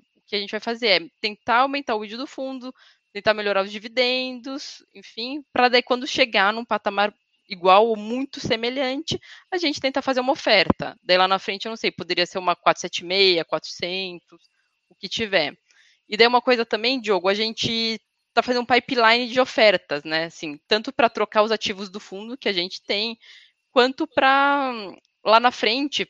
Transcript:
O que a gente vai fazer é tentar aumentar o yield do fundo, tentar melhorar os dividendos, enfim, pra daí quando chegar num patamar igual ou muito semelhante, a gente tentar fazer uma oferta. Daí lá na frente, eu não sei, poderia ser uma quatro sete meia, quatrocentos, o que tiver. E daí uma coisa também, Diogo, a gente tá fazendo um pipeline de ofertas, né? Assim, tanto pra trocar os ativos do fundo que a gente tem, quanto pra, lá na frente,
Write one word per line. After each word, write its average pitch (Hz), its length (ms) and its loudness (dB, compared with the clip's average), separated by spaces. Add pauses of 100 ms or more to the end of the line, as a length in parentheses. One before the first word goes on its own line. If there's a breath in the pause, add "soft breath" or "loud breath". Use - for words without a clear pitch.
(180)
O - 80 -20
que - 100 -8
a 202 40 0
gente 202 120 -8
vai 214 80 -6
fazer 233 280 -4
é 170 220 2 (120)
tentar 220 380 -2
aumentar 269 360 -2
o 214 80 -6
yield 214 140 -12
do 262 100 -10
fundo, 262 480 -10 (380 soft breath)
tentar 202 200 0
melhorar 202 300 0
os 202 80 -6
dividendos, 247 1120 -6 (100)
enfim, 240 480 -12 (120)
pra 247 160 4
daí 247 120 4
quando 247 240 -4
chegar 214 460 2
num 233 140 -6
patamar 208 480 -2 (360)
igual 190 380 6
ou 226 80 0
muito 240 460 -8
semelhante, 254 760 -4 (320 loud breath)
a 370 80 -4
gente 311 220 -2
tentar 269 220 -2
fazer 262 180 0
uma 254 140 0
oferta. - 680 0
Daí 180 160 4
lá 185 120 4
na 190 100 2
frente, 196 260 -8
eu 226 40 -8
não 226 80 -10
sei, 226 120 -2
poderia 175 360 -2
ser 196 140 -8
uma 180 180 0
quatro - 240 0
sete - 240 -10
meia, 180 400 2
quatrocentos, 175 1040 -8 (400)
o 185 60 -20
que - 120 -16
tiver. 190 500 -2 (520 soft breath)
E 202 80 -4
daí 226 100 8
uma 247 140 4
coisa 240 240 0
também, 233 340 -2
Diogo, 196 300 0
a 196 40 2
gente 226 680 -4 (320)
tá 233 100 2
fazendo 247 200 -2
um - 20 -6
pipeline 240 640 2
de 247 100 0
ofertas, 208 640 2
né? 160 220 -2
Assim, 156 420 -12
tanto 220 240 -2
pra 240 180 2
trocar 214 320 0
os 220 100 2
ativos 208 380 -4
do 190 120 -14
fundo 220 360 -14
que - 120 -4
a 202 40 -4
gente 180 300 -6
tem, 226 340 -6 (540 loud breath)
quanto 262 340 2
pra, 277 680 2 (500)
lá 214 160 6
na 247 120 4
frente, 240 580 -2